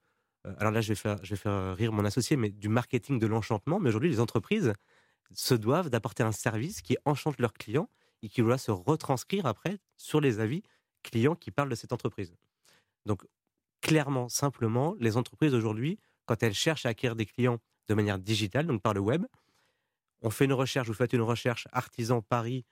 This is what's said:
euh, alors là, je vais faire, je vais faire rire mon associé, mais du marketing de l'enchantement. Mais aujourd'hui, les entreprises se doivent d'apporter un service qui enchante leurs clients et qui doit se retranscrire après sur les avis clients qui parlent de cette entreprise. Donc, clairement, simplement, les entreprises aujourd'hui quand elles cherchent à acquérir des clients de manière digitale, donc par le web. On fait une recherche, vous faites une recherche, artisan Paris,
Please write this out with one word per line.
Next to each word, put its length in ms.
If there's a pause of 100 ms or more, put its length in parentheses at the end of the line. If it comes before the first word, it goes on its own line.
(460)
euh, 120
alors 160
là, 80
je 80
vais 60
faire, 280
je 60
vais 80
faire 400
rire 160
mon 100
associé, 320
mais 140
du 180
marketing 520
de 80
l'enchantement. 520
Mais 80
aujourd'hui, 220
les 100
entreprises 540 (580)
se 220
doivent 360
d'apporter 340
un 100
service 480
qui 240
enchante 340
leurs 140
clients 360 (320)
et 60
qui 140
doit 160
se 140
retranscrire 720
après 340 (160)
sur 240
les 220
avis 200 (420)
clients 320
qui 160
parlent 180
de 60
cette 180
entreprise. 420 (680)
Donc, 200 (540)
clairement, 480
simplement, 720
les 160
entreprises 380
aujourd'hui 460 (300)
quand 140
elles 100
cherchent 320
à 40
acquérir 260
des 100
clients 320 (300)
de 80
manière 240
digitale, 480
donc 160
par 100
le 60
web. 260 (960)
On 80
fait 160
une 80
recherche, 340
vous 60
faites 200
une 100
recherche, 480
artisan 500
Paris, 500